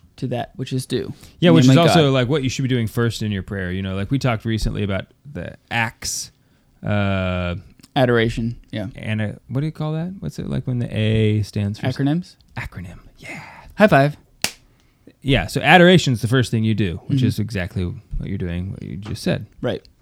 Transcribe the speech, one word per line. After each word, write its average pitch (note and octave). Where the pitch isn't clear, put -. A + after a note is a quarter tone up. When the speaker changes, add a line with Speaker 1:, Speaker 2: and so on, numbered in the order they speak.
Speaker 1:
to C3+
that A#2+
which C3
is C3
due, -
Speaker 2:
Yeah, E3+
which D#3+
is B2+
Speaker 1:
namely D3
Speaker 2:
also, D#3+
Speaker 1:
God. C3+
Speaker 2:
like, B2+
what C#3+
you C3
should -
be B2+
doing A#2+
first A#2
in G#2+
your F#2+
prayer. F#2
You F#2+
know, F#2+
like, G2
we C#3
talked A#2+
recently G#2
about F#2+
the -
acts, -
uh, F#2+
Speaker 1:
Adoration, A#2+
yeah. G#2+
Speaker 2:
and G#2+
a, G#2+
what B2
do D3+
you D#3
call D#3
that? E3+
What's D3
it, -
like, C3+
when B2
the -
A G#2+
stands G2+
for C#3
Speaker 1:
Acronyms? D3
Speaker 2:
Acronym, F2
yeah. -
Speaker 1:
High G#3
five. C#3+
Speaker 2:
Yeah, A#2+
so -
adoration's E3+
the G#2+
first B2+
thing A2+
you A2
do, F#2
which C#3+
Speaker 1:
Mm-hmm. B2+
Speaker 2:
is -
exactly G2+
what F2+
you're G2
doing, F2+
what -
you G#1
just G#2+
said. A2
Speaker 1:
Right. -